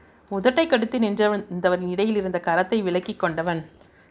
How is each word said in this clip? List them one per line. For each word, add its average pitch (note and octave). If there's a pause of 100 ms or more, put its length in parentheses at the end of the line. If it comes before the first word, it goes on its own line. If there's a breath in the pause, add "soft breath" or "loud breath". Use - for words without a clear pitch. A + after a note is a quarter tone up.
(300 soft breath)
உதட்டை G3+
கடித்து A#3
நின்றவன், G#3
இந்தவன் F3+
இடையில் G3+
இருந்த F#3
கரத்தை F#3
விலக்கி F3+
கொண்டவன், E3 (400 soft breath)